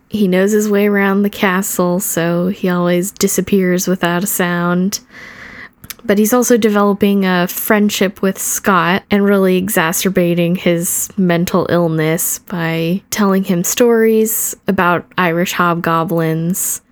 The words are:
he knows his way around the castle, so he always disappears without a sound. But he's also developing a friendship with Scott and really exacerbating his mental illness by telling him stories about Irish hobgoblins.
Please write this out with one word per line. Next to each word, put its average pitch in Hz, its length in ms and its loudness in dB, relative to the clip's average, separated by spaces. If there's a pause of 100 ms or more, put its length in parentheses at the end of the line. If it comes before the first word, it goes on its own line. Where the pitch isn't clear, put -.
he 208 180 0
knows 185 260 2
his 214 180 0
way 202 160 2
around 196 360 2
the 202 80 0
castle, 185 680 -2
so 170 480 -2
he 190 200 -4
always 175 440 0
disappears 185 720 0
without 175 380 0
a 202 40 -4
sound. 180 720 -2 (1080)
But 202 120 2
he's 214 160 2
also 247 240 4
developing 202 640 2
a 180 240 0
friendship 208 720 -2
with 190 180 -2
Scott 180 720 0
and 202 140 2
really 190 320 4
exacerbating 175 960 0
his 175 640 -2
mental 175 540 0
illness 160 720 0
by 165 680 -4
telling 190 340 0
him 180 220 -2
stories 226 880 0 (140)
about 175 380 0 (100)
Irish 175 360 0
hobgoblins. 165 1400 -2